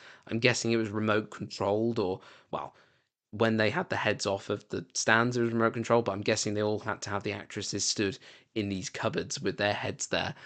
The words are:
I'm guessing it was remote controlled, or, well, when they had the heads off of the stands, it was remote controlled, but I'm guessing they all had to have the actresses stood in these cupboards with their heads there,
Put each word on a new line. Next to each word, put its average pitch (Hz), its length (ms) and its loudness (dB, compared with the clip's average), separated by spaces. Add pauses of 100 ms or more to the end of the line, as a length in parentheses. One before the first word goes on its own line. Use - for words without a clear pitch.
(280)
I'm 113 100 0
guessing 117 320 4
it 117 60 4
was 110 140 0
remote 107 400 0
controlled, 107 680 0
or, 95 220 0 (320)
well, - 240 -6 (560)
when 110 240 2
they 107 140 4
had 175 200 -2
the 113 60 -2
heads 104 280 0
off 98 260 -2
of 101 180 -6
the - 260 -6
stands, 117 420 4
it 120 60 2
was 117 100 0
remote 117 220 2
controlled, 117 300 2
but 104 80 0
I'm 98 80 -4
guessing 107 340 0
they 107 80 0
all 107 160 0
had - 240 -6
to - 80 -8
have 101 140 -4
the 104 80 -4
actresses 101 520 -6
stood - 360 0 (340)
in 104 140 0
these 95 200 -4
cupboards 107 520 -4
with 95 160 -2
their 104 180 2
heads - 320 -6
there, 90 400 -2